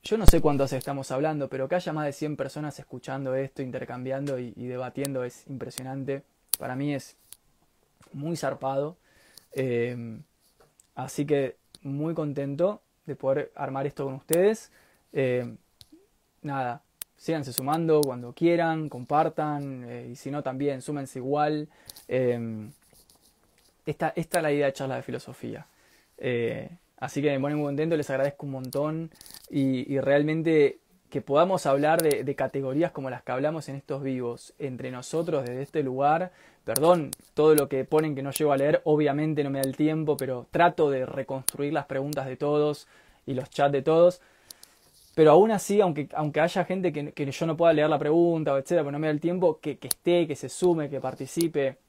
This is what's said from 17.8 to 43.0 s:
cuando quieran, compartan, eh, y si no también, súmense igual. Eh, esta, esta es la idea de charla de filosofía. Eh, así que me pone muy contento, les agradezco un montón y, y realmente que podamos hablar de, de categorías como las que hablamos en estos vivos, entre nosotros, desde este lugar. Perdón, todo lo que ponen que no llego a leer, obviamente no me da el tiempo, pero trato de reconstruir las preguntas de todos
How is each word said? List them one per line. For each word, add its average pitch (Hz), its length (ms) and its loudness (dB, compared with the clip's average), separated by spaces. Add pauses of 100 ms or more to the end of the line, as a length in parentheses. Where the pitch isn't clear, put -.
cuando 123 320 -2
quieran, 165 560 2
compartan, 143 960 -2
eh, 120 260 -12
y 127 40 -14
si - 140 -10
no 143 120 -6
también, 135 380 -2
súmense 139 380 -8
igual. 151 500 -2 (400)
Eh, 117 600 -2 (1120)
esta, 156 320 -4
esta 165 220 -2
es 165 40 0
la 151 100 0
idea 143 140 0
de 135 60 0
charla 131 240 -6
de 123 60 -8
filosofía. 123 640 -12 (560)
Eh, 117 480 -4 (280)
así 139 240 -6
que 147 80 2
me 135 100 0
pone 143 140 -2
muy 151 100 -2
contento, 151 320 0
les 143 140 -2
agradezco 139 340 -2
un 139 80 -8
montón 147 580 -6 (380)
y, 135 420 0
y 135 100 0
realmente 147 800 4 (300)
que 143 140 -6
podamos 170 420 2
hablar 151 380 4
de, 135 220 4
de 139 100 -2
categorías 135 580 -2
como 135 160 -8
las 123 140 -10
que 127 100 -6
hablamos 151 380 -2
en 139 60 -8
estos 139 260 -8
vivos, 127 560 -6
entre 127 320 -8
nosotros, 147 560 -4
desde 123 160 -6
este 147 200 -2
lugar. 143 480 2 (340)
Perdón, 151 460 2 (220)
todo 156 220 6
lo 143 160 4
que 131 140 -2
ponen 156 300 2
que 135 80 -6
no 139 100 -6
llego 147 200 0
a 139 60 2
leer, 151 260 2
obviamente 151 580 2
no 139 80 -2
me 135 100 -2
da 135 40 2
el 131 120 -4
tiempo, 151 400 0
pero 127 340 -6
trato 165 400 4
de 131 160 -2
reconstruir 135 680 -6
las 147 140 -4
preguntas 139 400 -6
de 131 100 -10
todos 147 500 -2 (400)